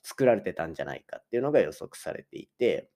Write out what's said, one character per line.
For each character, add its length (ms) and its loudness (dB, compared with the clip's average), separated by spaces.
作 220 -2
ら 100 8
れ 60 0
て 120 -4
た 140 -4
ん 60 -10
じ 80 -8
ゃ 40 -6
な 100 -6
い 120 -14
か 140 -12
っ 80 -20
て 80 -2
い 20 0
う 20 0
の 120 0
が 80 6
予 100 0
測 240 -12
さ 160 -8
れ 100 -10
て 160 -16
い 100 -14
て、 480 0